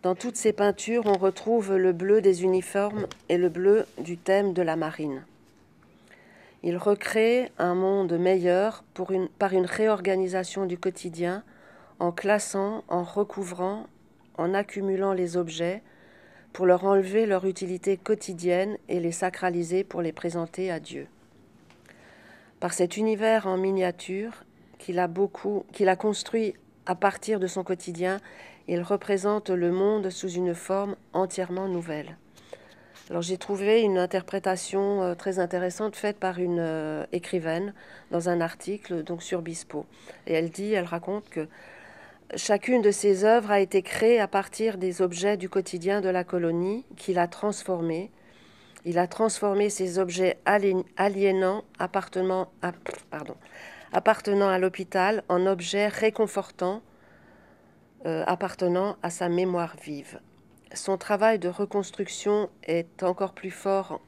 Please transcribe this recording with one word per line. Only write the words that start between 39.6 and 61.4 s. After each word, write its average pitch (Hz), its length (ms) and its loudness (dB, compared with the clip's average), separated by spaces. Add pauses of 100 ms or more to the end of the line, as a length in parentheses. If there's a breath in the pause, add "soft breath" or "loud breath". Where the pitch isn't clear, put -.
Et 165 60 0
elle 165 160 0
dit, 202 240 -4
elle 180 100 0
raconte 175 440 -6
que 156 200 -8 (880 loud breath)
chacune 220 460 2
de 202 100 6
ses 202 320 2
œuvres 214 260 6
a 202 80 6
été 190 240 2
créée 226 380 4
à 196 80 0
partir 202 500 -2
des 180 240 -2
objets 185 340 0
du 185 120 -6
quotidien 185 520 -2
de 190 80 0
la 180 140 0
colonie 175 640 -2 (120)
qu'il 180 220 -2
a 175 80 4
transformés. 180 840 -4 (720 loud breath)
Il 170 140 0
a 175 100 2
transformé 208 600 0
ces 185 280 -2
objets 180 460 0
alien-, 190 400 2 (120)
aliénants 196 680 2 (160)
appartenant 185 680 -2 (140)
à, 180 80 -2 (400)
pardon, 151 240 -10 (580 loud breath)
appartenant 202 560 4
à 185 120 2
l'hôpital 185 680 0
en 180 180 4
objets 196 420 0
réconfortants, 208 920 -2 (1200 soft breath)
euh, 160 220 -2
appartenant 185 760 0
à 170 60 -4
sa 175 180 -4
mémoire 175 520 0
vive. 143 380 -12 (560)
Son 190 220 -2
travail 214 420 2
de 180 100 -2